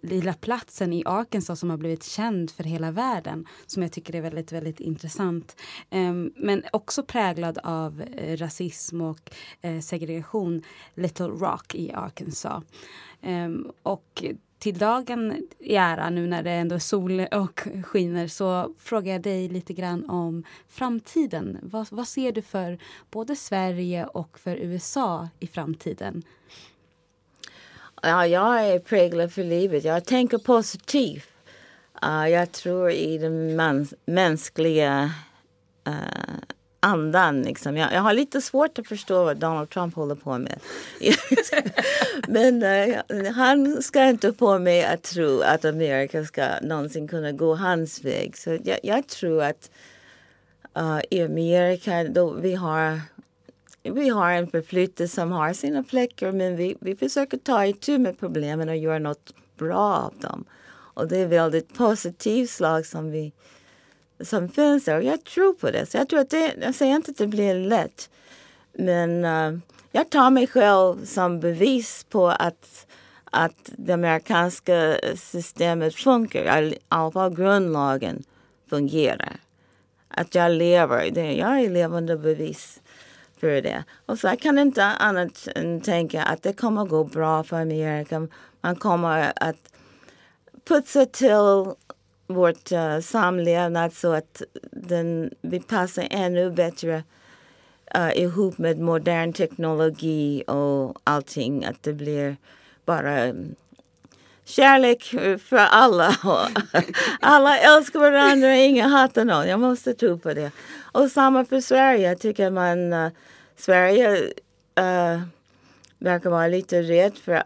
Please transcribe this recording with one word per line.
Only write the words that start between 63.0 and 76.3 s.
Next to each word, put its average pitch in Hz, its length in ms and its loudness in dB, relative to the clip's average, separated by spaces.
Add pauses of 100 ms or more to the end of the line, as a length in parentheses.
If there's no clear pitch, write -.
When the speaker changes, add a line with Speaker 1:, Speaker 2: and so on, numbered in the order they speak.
Speaker 2:
vi, 151 220 -8 (840)
som 180 300 -4
finns 285 360 2
där. 156 120 0
Och 165 60 0
jag 285 200 -2
tror 381 300 2
på - 180 -2
det. - 140 -2
Så - 120 -4
jag 269 120 0
tror 320 100 2
att 269 100 0
det, 320 320 0
jag 254 140 -4
säger 269 200 2
inte 302 160 -4
att 277 60 -14
det 208 100 0
blir 208 280 0
lätt. 185 540 -2 (640)
Men, 175 520 0
eh, 160 340 -2 (320)
jag 320 180 0
tar 262 200 6
mig 262 180 6
själv 196 580 4
som 175 340 -2
bevis 196 720 0
på 185 180 4
att, - 600 -2 (380)
att - 520 -2
det - 160 -2
amerikanska 170 1040 2 (180)
systemet 170 800 -2
funkar. 226 680 2